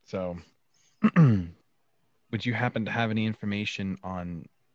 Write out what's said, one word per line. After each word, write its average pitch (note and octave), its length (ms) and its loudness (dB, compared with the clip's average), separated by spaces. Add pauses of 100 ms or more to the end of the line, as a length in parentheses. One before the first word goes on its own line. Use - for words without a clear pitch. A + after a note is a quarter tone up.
So, F2+ 320 -6 (680)
<clears throat> A3 140 2
would - 1300 0
you A#2+ 80 -2
happen A#2 320 -2
to G2+ 60 -6
have A2+ 200 -2
any A2 160 0
information G2+ 760 -4
on F2 440 -10 (280)